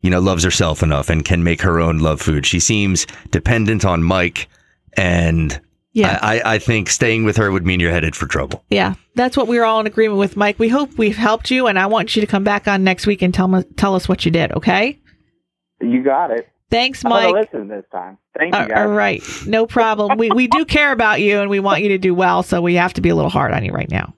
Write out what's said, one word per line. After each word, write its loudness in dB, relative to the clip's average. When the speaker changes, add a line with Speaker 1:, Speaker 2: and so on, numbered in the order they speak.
Speaker 1:
you 0
know, 2
loves 0
herself 0
enough 0
and 0
can 0
make 0
her 2
own 0
love 0
food. -2
She 0
seems 0
dependent 0
on 2
Mike, 0
and 0
Speaker 2:
Yeah. 0
Speaker 1:
I, 0
I, 0
I 0
think -2
staying 0
with 2
her 2
would 0
mean 2
you're 2
headed 0
for -6
trouble. -6
Speaker 2:
Yeah, 0
that's 0
what 0
we're 2
all 2
in -2
agreement 0
with, 0
Mike. 0
We 2
hope -2
we've 0
helped 0
you, 0
and 0
I 2
want -2
you 2
to 0
come -2
back 0
on 0
next 0
week 0
and 2
tell 2
me, 2
tell 2
us -2
what 0
you 0
did, -2
okay? 0
Speaker 3:
You 0
got 0
it. -6
Speaker 2:
Thanks, -2
Speaker 3:
I'm 0
gonna 4
Speaker 2:
Mike. 0
Speaker 3:
listen -10
this -12
time. -12
Thank -2
you, 0
Speaker 2:
Uh, -2
Speaker 3:
guys. 0
Speaker 2:
all 0
right. -2
No 2
problem. 0
We, 0
we 2
do 2
care 2
about 2
you, 2
and -2
we 0
want 0
you 2
to 2
do 2
well, 2
so -2
we 2
have 0
to -6
be 4
a 2
little 0
hard 0
on -2
you -6
right -6
now. -6